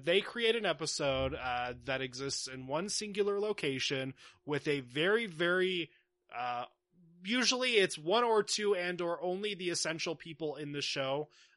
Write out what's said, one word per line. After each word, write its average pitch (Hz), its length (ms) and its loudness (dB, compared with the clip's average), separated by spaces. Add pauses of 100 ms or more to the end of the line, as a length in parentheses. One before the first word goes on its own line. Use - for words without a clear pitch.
they 175 180 4
create 226 340 0
an 220 100 -2
episode, 143 720 0
uh, 123 380 -2 (100)
that 131 180 -2
exists 131 460 -4
in 131 200 -10
one 156 220 -2
singular 202 500 0
location 135 760 -2 (320)
with 143 220 -2
a 143 120 2
very, 165 480 2
very, 175 640 0 (440)
uh, 123 280 -4 (600)
usually 247 540 2
it's 190 200 4
one 180 260 2
or 220 200 4
two 208 320 0
and 180 260 -2
or 170 200 -2
only 196 340 -2
the 175 140 -2
essential 165 460 -2
people 156 400 -6
in 147 160 -6
the 143 100 -4
show. 139 460 0 (300)